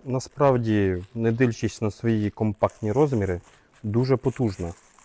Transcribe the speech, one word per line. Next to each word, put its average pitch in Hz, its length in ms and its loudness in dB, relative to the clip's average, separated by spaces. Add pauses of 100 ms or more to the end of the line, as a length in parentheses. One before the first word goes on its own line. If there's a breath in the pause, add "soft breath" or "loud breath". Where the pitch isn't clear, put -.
насправді, 113 1000 0 (100)
не 113 180 0
дивлячись 117 500 0
на 107 80 0
свої 107 400 -2
компактні 107 640 -2
розміри, 107 480 0 (420 soft breath)
дуже 123 340 0
потужна. 101 560 -4 (320)